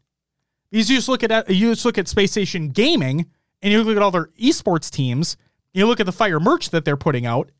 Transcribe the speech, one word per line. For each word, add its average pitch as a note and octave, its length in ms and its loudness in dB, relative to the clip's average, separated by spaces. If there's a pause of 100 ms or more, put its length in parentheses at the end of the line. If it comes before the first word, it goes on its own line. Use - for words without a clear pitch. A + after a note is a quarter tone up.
(720)
Because A3 180 0
you C4 80 4
just A#3+ 120 -2
look B3 140 0
at, A3 260 0
you G3+ 220 2
just - 140 -4
look A#3 120 0
at F#3+ 100 -2
Space G3+ 240 0
Station F3+ 380 -4
Gaming, E3+ 560 0 (380)
and G3+ 100 2
you A3+ 80 4
look G#3+ 160 0
at G3+ 60 2
all G3 80 2
their E3 180 -2 (100)
esports G#3+ 520 0
teams, C3 440 -2 (380)
you G3 140 2
look A#3+ 120 2
at G#3 60 0
the F3+ 60 -2
Fire F3+ 280 0
merch B3+ 300 0
that D#3+ 160 -2
they're C#3+ 100 0
putting C3 300 -2
out A#2+ 240 -2 (100)